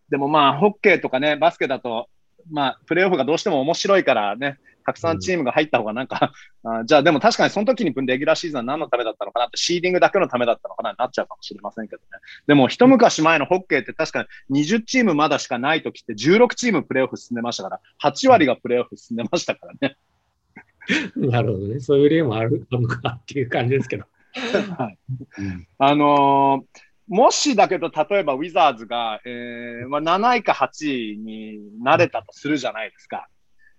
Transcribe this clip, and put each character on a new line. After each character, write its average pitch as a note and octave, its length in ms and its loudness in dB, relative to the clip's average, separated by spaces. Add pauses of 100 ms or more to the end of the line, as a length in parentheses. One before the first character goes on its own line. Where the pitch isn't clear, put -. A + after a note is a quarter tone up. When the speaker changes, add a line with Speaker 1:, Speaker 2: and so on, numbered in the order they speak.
Speaker 1:
で C#3+ 80 -4
も C#3 120 -2
ま D3 220 4
あ、 C3+ 80 -2
ホ G3 100 4
ッ G3+ 120 -4
ケ F#3+ 140 6
ー C#3 60 0
と C#3 100 -6
か B2+ 80 -2
ね、 D3 180 0
バ D#3 140 2
ス - 80 -10
ケ E3 80 -2
だ C3+ 140 -4
と、 A#2 280 -6 (420)
ま C#3+ 160 -2
あ、 - 200 -6
プ D#3+ 80 -2
レ F3+ 100 2
ー G3 40 2
オ - 20 0
フ F3 60 2
が C3+ 80 2
ど C#3+ 100 0
う D#3+ 40 0
し - 40 -8
て G#3 80 -2
も D3 100 0
面 D3+ 140 0
白 G3 240 2
い F3 60 2
か C3+ 100 4
ら G#2 220 -2
ね、 C#3 220 -6 (280)
た C3 80 -2
く - 40 -20
さ E3 140 -2
ん E3 60 -2
チ C3+ 160 -4
ー - 20 0
ム D#3+ 80 -2
が A#2+ 80 -2
入 D#3 120 2
っ D3 40 -10
た - 80 0
方 A2+ 80 0
が G#2+ 80 -6
な B2 120 -6
ん - 20 -16
か、 - 260 -2 (320)
Speaker 2:
う A#2 60 -10
ん。 - 20 -4
Speaker 1:
<laughs> A2+ 80 -4
あ、 A2+ 60 -6
じ D#3 80 4
ゃ D3+ 40 10
あ C#3 40 4
で E3 80 4
も D3 100 2
確 A3 160 2
か F#3 80 2
に C#3 60 2
そ G3 100 -4
の G#3+ 60 -2
時 A#3+ 180 0
に E3 80 0 (140)
レ B2+ 100 0
ギ C#3 80 -4
ュ - 20 -4
ラ D#3+ 80 4
ー - 40 -6
シ - 80 -8
ー E3 40 -6
ズ D3 60 -6
ン - 20 -4
は A#2 40 -6
何 C#3 180 -6
の D3+ 80 -8
た - 80 -2
め A#2+ 80 0
だ A2 60 -4
っ A2 80 -6
た G2+ 80 -8
の G2 60 -14
か A#2+ 80 -2
な A#2+ 80 -2
っ - 20 -14
て、 - 80 -12
シ - 180 -2
ー F3 60 -2
デ F3+ 60 0
ィ - 20 -2
ン F3+ 40 0
グ F3 60 2
だ D#3+ 80 6
け G3+ 100 0
の F3 100 0
た B2 100 -4
め A#2+ 80 0
だ A#2 60 2
っ - 100 -4
た - 80 -12
の F#2 60 -18
か - 60 -10
な G#2+ 100 -6
っ - 40 -14
て A#2+ 60 -4
な C3 60 -2
っ - 20 -12
ち - 80 -10
ゃ G2+ 60 -2
う - 20 -20
か - 100 -18
も - 60 -20
し - 100 -16
れ G2+ 80 -18
ま G2+ 120 -10
せ A2 100 -12
ん G#2 60 -12
け - 80 -18
ど - 40 -20
ね。 - 60 -20 (400)
で D3 80 4
も C3 140 6
一 - 180 4
昔 A#3 340 6
前 D#3+ 180 2
の C#3 60 -2
ホ F3+ 120 0
ッ F#3 80 -2
ケ D3 140 0
ー - 40 -4
っ - 20 -8
て A#2+ 80 -16
確 - 200 -6
か B2 100 -4
に - 60 -12 (200)
二 C#3+ 160 0
十 G#3+ 160 0
チ B3+ 220 0
ー - 20 4
ム F#3 100 2
ま D3 140 2
だ C#3+ 100 2
し - 80 -10
か B2 120 -6
な C#3 160 0
い D#3+ 80 -2
時 - 180 -10
っ - 60 -20
て A#2 80 -10
十 C#3 240 2
六 B3 160 4
チ B3 160 -2
ー - 20 2
ム C#3+ 120 0
プ - 100 -6
レ D3 80 2
ー - 20 2
オ - 20 -2
フ G#2+ 120 -6
進 - 160 -10
ん - 20 -4
で A#2 60 -4
ま A#2 100 -4
し - 60 -6
た F#3+ 60 -8
か F#3+ 40 -6
ら、 - 120 -10 (180)
八 D3 300 0
割 G#3 180 8
が B2 100 2
プ - 120 -10
レ A#2+ 120 0
ー - 20 -2
オ - 20 -4
フ - 120 -20
進 - 200 -10
ん - 20 -6
で A#2 120 -4
ま C3 60 -2
し - 80 -2
た G#2+ 120 -4
か - 100 -20
ら - 120 -20
ね。 - 180 -4 (520)
Speaker 2:
<laughs> - 680 -6
な B2 260 0
る A#2 100 -2
ほ F#2+ 60 -4
ど G2+ 100 -6
ね。 B2+ 120 -6
そ C#3 160 0
う - 20 6
い C#3+ 80 6
う - 20 8
例 D#3+ 140 2
も A#2 140 -2
あ A2+ 80 -2
る、 A#2 280 -2
あ B2+ 40 0
る B2 60 2
の A#2+ 60 0
か A#2+ 320 -6
っ - 60 -20
て - 120 -8
い C3+ 40 0
う A#2+ 80 -6
感 B2 180 -2
じ C3 60 0
で C3 80 0
す - 80 -8
け - 80 -6
ど。 G#2 60 -14 (280)
Speaker 1:
<laughs> G#3+ 460 -4
は B2 100 -4
い。 G2 100 -20 (400)
Speaker 2:
う G2 40 -8
ん。 F2+ 240 -8 (100)
Speaker 1:
あ C#3 180 2
の C#3 720 4 (100)
ー、 - 140 -20 (200)
も A#3+ 220 4
し C#4+ 260 0
だ F#3+ 120 6
け F#3 100 0
ど、 E3 120 -4
例 F3 300 0
え - 20 0
ば D3 120 0
ウ C3 40 -4
ィ E3 140 -8
ザ E3 160 4
ー B2+ 80 -2
ズ A2 100 -16
が、 A2+ 400 -6
え A#2+ 580 -12
ー、 B2+ 40 -12
ま C#3+ 100 -4
あ、 - 20 -6
七 G3 360 2
位 A3+ 60 -2
か E3 120 0
八 B2+ 600 -4
位 G#2 40 -14
に G#2+ 640 -14
な C#3+ 160 2
れ A#2+ 100 4
た A#2 140 -8
と - 100 -20
す - 160 -12
る D3+ 80 -2
じ B2+ 100 -6
ゃ A2 60 -6
な A2 140 -10
い G2 40 -14
で - 80 -20
す - 80 -20
か。 F#2+ 220 -12 (500)